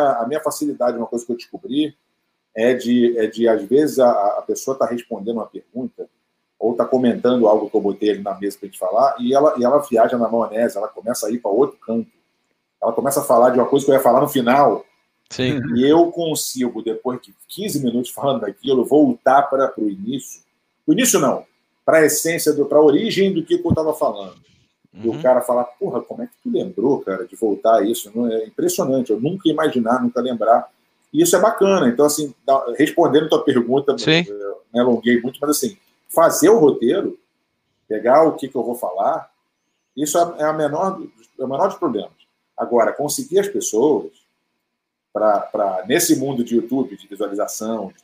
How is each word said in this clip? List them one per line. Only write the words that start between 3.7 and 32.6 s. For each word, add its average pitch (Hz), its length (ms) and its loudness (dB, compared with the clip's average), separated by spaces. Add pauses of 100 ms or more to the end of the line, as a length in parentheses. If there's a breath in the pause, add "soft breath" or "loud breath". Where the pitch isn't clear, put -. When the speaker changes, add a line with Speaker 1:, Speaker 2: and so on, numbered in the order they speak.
Speaker 1:
a, 127 120 6 (280)
a - 40 -6
pessoa 131 340 -6
tá 120 100 0
respondendo 117 500 -8
uma 107 100 -6
pergunta - 600 -12 (520)
ou 117 160 0
tá 120 100 -2
comentando 120 640 2
algo 104 200 2
que - 80 -4
eu 104 40 2
botei 101 300 0
ali 98 120 -4
na 101 120 -6
mesa 98 240 -8
pra 101 100 -14
gente - 100 -20
falar, 110 400 0
e 123 160 -2
ela, 143 240 4
e 120 60 0
ela 131 140 4
viaja 123 380 2
na 117 120 0
maionese, 110 480 -2
ela 104 100 -4
começa 110 400 -8
a 104 40 -2
ir 120 80 -4
pra 107 120 -6
outro 131 280 2
canto. 113 280 -6 (720)
Ela 110 120 -2
começa 139 280 -2
a 135 40 -4
falar 123 260 4
de 123 80 2
uma 123 80 2
coisa 135 180 2
que 143 60 2
eu 135 60 6
ia 131 40 2
falar 123 200 4
no 147 80 0
final. 123 560 2 (440)
Speaker 2:
Sim. 127 320 -4 (140)
Speaker 1:
E 123 140 2
eu 170 240 4
consigo, 131 680 -4
depois 113 400 -6
de - 140 -20 (140)
quinze 170 340 -6
minutos 120 300 -2
falando 120 300 -4
daquilo, 123 420 -2
voltar 139 680 4
pra, 135 160 0
pro 107 220 -6
início. 104 520 -10 (460)
O 151 60 4
início 220 260 2
não, 120 260 0 (400)
pra 156 220 6
essência, 156 460 0
do, 139 140 0
pra 147 140 4
origem 185 520 4
do 165 100 -2
que, 170 160 0
que 175 80 -6
eu 165 80 0
tava 156 180 0
falando. 104 440 -6 (580)
E 107 140 -6
o 113 40 0
Speaker 2:
Uhum. 151 100 -8
Speaker 1:
cara 127 180 4
fala, 123 240 0
"Porra, 135 380 -6
como - 200 -14
é 247 40 -8
que - 60 -20 (120)
tu 254 100 -8
lembrou, 117 460 -2
cara, 95 260 -6
de - 80 -20
voltar 110 440 0
a 101 40 2
isso?" 104 320 -4
Não, 120 160 -2
é 113 140 -2
impressionante, 135 680 -2
eu 208 80 0
nunca 165 300 -4
ia 156 60 4
imaginar, 127 460 0
nunca 120 200 -2
lembrar. 117 480 0 (440)
E 147 100 2
isso 175 120 4
é 175 60 4
bacana. 190 480 2
Então, 123 180 4
assim, 147 260 -4 (140)
dá, 135 180 2 (140)